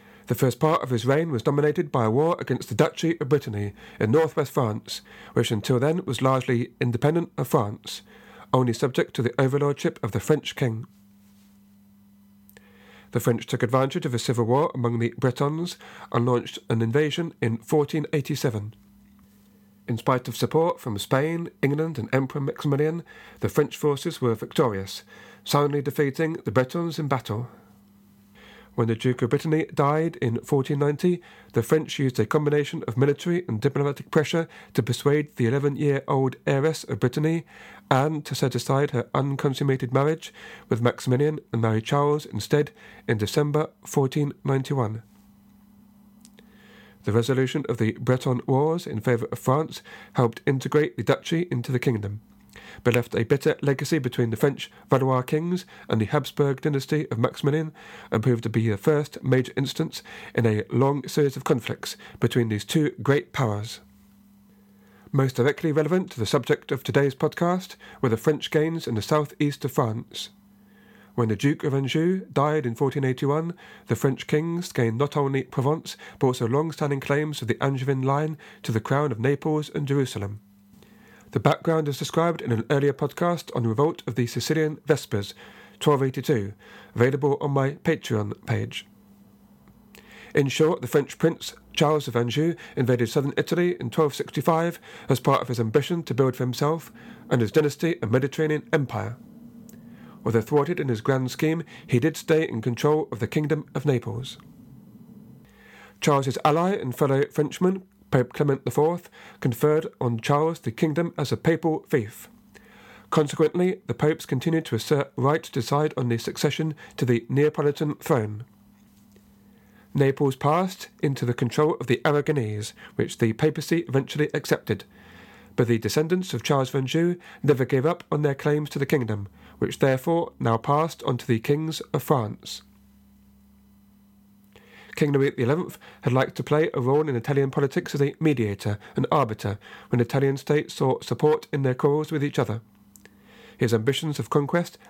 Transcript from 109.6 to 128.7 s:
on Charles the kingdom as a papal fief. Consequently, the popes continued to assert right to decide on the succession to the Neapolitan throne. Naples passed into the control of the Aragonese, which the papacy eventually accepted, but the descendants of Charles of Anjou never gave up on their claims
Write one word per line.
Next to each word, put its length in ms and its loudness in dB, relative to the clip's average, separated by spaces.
on 180 -2
Charles 400 2
the 140 -6
kingdom 440 0
as 140 -4
a 60 -2
papal 520 0
fief. 400 -4
Consequently, 760 2
the 80 -4
popes 320 0
continued 380 0
to 100 -6
assert 400 0
right 300 0
to 80 -18
decide 440 0
on 120 -2
the 100 0
succession 560 -2
to 80 -2
the 240 2
Neapolitan 640 0
throne. 500 -2
Naples 400 2
passed 540 0
into 200 -2
the 100 0
control 460 0
of 60 -8
the 180 0
Aragonese, 680 0
which 220 -2
the 160 4
papacy 520 0
eventually 480 0
accepted, 480 -2
but 120 2
the 100 4
descendants 560 -2
of 80 -6
Charles 260 2
of 60 -6
Anjou 420 0
never 220 4
gave 220 2
up 260 -2
on 100 0
their 120 2
claims 360 0